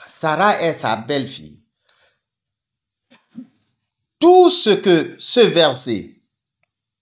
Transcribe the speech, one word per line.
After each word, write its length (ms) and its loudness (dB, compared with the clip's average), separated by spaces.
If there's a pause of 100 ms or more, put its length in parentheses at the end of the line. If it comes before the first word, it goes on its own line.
Sarah 540 -2
est 140 -2
sa 220 -6
belle-fille. 680 -10 (2500)
Tout 320 6
ce 200 0
que 480 0
ce 220 0
verset 680 0 (920)